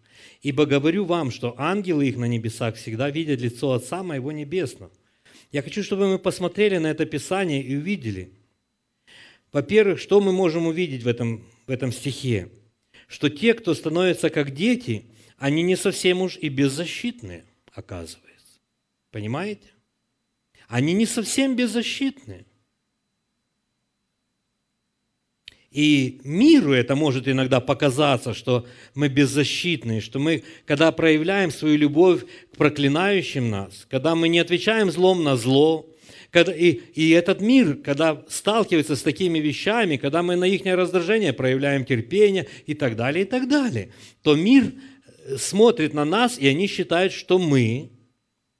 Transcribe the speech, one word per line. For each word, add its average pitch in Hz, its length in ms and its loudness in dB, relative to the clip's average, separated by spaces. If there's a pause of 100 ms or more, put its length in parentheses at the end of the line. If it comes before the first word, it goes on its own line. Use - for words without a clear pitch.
(420)
ибо 139 240 0
говорю 151 400 0
вам, 165 260 -2
что 120 260 -8
ангелы 165 520 -2
их 120 80 -6
на 120 80 -4
небесах 113 500 -4
всегда 117 340 -6
видят 151 300 -4
лицо 123 320 -4
Отца 170 320 -4
Моего 147 300 -8
Небесного». 151 580 -8 (600)
Я 139 80 -4
хочу, - 200 -8
чтобы 196 280 0
мы 190 100 0
посмотрели 185 580 -2
на 160 100 -2
это 156 180 -2
Писание 156 580 -4
и 131 140 -6
увидели. 127 560 -6 (1200)
Во-первых, 185 460 2
что 202 200 2
мы 196 140 2
можем 170 340 0
увидеть 156 360 -4
в 120 40 -4
этом, 117 380 -4 (220)
в - 40 -6
этом 127 220 -4
стихе? 117 560 -6 (580)
Что - 220 -4
те, 220 240 0
кто 202 220 -4
становятся 170 560 -2
как 143 200 -4
дети, 147 540 -2 (320)
они 143 240 -2
не 180 140 0
совсем 180 460 0
уж 185 200 -4
и 156 80 -4
беззащитные, 139 960 -4 (260)
оказывается. - 880 -18 (520)
Понимаете? 139 560 -8 (1000)
Они 131 260 -2
не 214 120 0
совсем 254 500 -2
беззащитные. 233 920 -6 (3250)
И 139 540 2
миру 196 480 6
это 127 240 2
может 135 320 0
иногда 131 320 2
показаться, 135 720 0
что 123 320 -2 (300)
мы 143 140 0
беззащитные, 131 920 0
что 113 180 -8
мы, 151 240 -2 (220)
когда 156 260 2
проявляем 160 600 2
свою 151 260 0
любовь 147 480 4 (260)
к - 60 -20
проклинающим 147 920 0
нас, 98 400 -8
когда 135 260 0
мы 165 140 2
не 170 100 4
отвечаем 180 520 0
злом 180 320 4
на 139 120 2
зло, 139 540 2 (400)
когда, 170 220 4
и, 165 280 2 (140)
и 160 160 2
этот 175 320 4
мир, 214 360 4
когда 147 500 0
сталкивается 185 680 0
с - 60 -4
такими 160 380 0
вещами, 165 580 -2
когда 143 240 -2
мы 175 140 0
на 180 100 0
ихнее 185 300 0
раздражение 180 580 0
проявляем 135 520 0
терпение 165 600 2 (200)
и 151 80 -6
так 131 200 -2
далее, 139 300 -2
и - 20 -10
так 254 200 -4
далее, 240 440 -2 (300)
то 151 140 4
мир, 214 380 4 (520)
э, 135 120 -8
смотрит 208 560 2
на 147 120 0
нас, 226 320 0
и 139 100 2
они 156 200 2
считают, 185 460 0
что - 260 0
мы 139 500 0 (720)